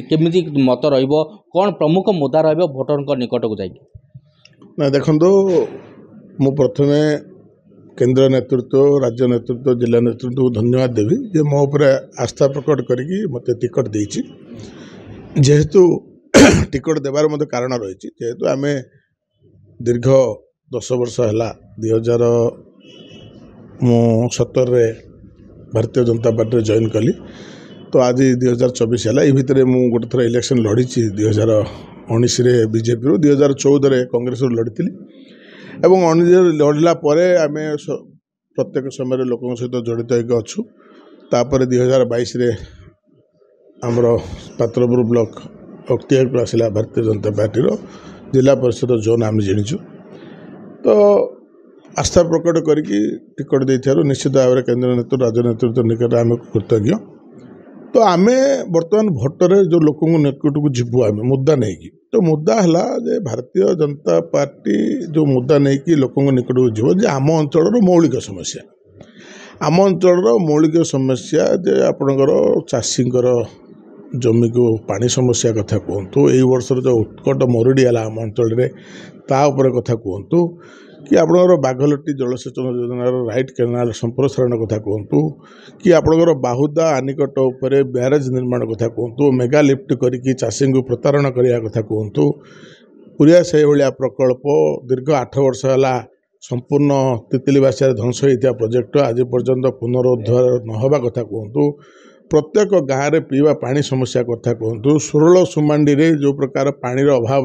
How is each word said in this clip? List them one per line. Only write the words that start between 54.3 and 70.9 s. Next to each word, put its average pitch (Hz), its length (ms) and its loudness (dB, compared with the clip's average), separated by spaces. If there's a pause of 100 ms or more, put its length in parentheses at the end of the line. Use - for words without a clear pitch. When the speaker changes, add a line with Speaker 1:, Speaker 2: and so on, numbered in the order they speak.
Speaker 2:
ଭାବରେ 127 260 4
କେନ୍ଦ୍ର 123 340 0
ନେତୃ-, 123 260 -2
ରାଜ୍ୟ 117 220 0
ନେତୃତ୍ୱ 120 440 0
ନିକଟରେ 117 320 0
ଆମେ 117 160 2 (100)
କୃତଜ୍ଞ। 110 460 0 (960)
ତ - 160 -10
ଆମେ 202 340 4 (300)
ବର୍ତ୍ତମାନ 175 440 0
ଭୋଟରେ 165 520 0
ଯୋଉ 170 180 2
ଲୋକଙ୍କ 160 380 2
ନିକଟକୁ 143 520 0
ଯିବୁ 123 320 -2
ଆମେ 107 200 0
ମୁଦ୍ଦା 135 320 0
ନେଇକି, 107 340 -4 (240)
ତ 226 80 2
ମୁଦ୍ଦା 160 340 0
ହେଲା 180 280 2 (160)
ଯେ 233 200 -4
ଭାରତୀୟ 147 420 -6 (140)
ଜନତା 151 400 -2 (140)
ପାର୍ଟି - 460 -4 (340)
ଯୋଉ 156 160 0
ମୁଦ୍ଦା 135 320 0
ନେଇକି 139 380 0
ଲୋକଙ୍କ 139 360 0
ନିକଟକୁ 127 400 0
ଯିବ 107 220 -2
ଯେ 185 140 0
ଆମ 139 260 -2
ଅଞ୍ଚଳର 160 480 0
ମୌଳିକ 170 380 4
ସମସ୍ୟା। - 420 -12 (1000)
ଆମ 151 200 0
ଅଞ୍ଚଳର 180 460 2 (120)
ମୌଳିକ 156 440 2
ସମସ୍ୟା 131 600 -2 (140)